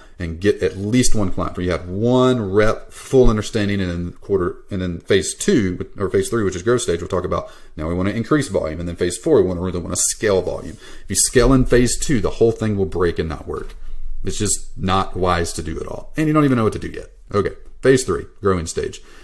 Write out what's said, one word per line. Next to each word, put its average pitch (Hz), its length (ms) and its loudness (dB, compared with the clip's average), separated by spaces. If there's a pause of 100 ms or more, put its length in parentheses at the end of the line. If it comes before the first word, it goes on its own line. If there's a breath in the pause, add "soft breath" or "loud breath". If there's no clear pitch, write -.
(180 loud breath)
and 85 220 -8
get 101 220 2
at 92 140 -2
least 107 380 4
one 101 180 4
client. 85 240 -2
Where 90 80 -4
you 90 80 0
have 85 160 -4
one 117 640 2
rep, 107 400 2
full 123 380 4
understanding, 104 500 0
and 92 100 -2
in 87 220 -6
quarter, 90 460 -2 (120)
and 92 120 -4
in 87 180 -6
phase - 340 0
two 107 600 0
or 98 140 -2
phase 98 180 0
three, 113 160 0
which 90 100 -2
is 87 80 -8
growth 117 200 2
stage, 85 180 -2
we'll 87 80 -8
talk 87 160 -2
about. 87 260 -4 (260 loud breath)
Now 78 120 -6
we 85 60 -2
wanna 92 160 0
increase 113 380 -2
volume, 82 300 -4
and 85 80 -6
then 85 100 -8
phase 90 200 -2
four, 151 240 4
we 90 80 4
wanna 87 140 -4
really 90 180 -4
wanna 85 160 -6
scale 98 460 0
volume. - 340 -8 (280 loud breath)
If - 40 -14
you 95 80 -2
scale 131 380 4
in 131 100 4
phase 123 340 4
two, 123 220 0
the 82 120 0
whole 113 200 2
thing 110 240 -2
will 98 80 0
break 85 340 0
and 82 100 -4
not 76 200 -8
work. 78 260 -10 (480 soft breath)
It's 92 160 -2
just - 380 -2
not 95 400 -2
wise 90 380 0
to 82 80 -8
do 80 160 -8
it - 80 -8
all, - 280 -12
and 156 140 0
you 151 60 0
don't 151 100 4
even 131 140 2
know 113 60 2
what 101 100 0
to - 40 -8
do 85 100 -8
yet. - 220 -12 (240)
Okay, 95 200 0 (260)
phase 131 240 4
three, 85 220 -4 (160)
growing 92 240 0
stage. - 340 -6 (240 loud breath)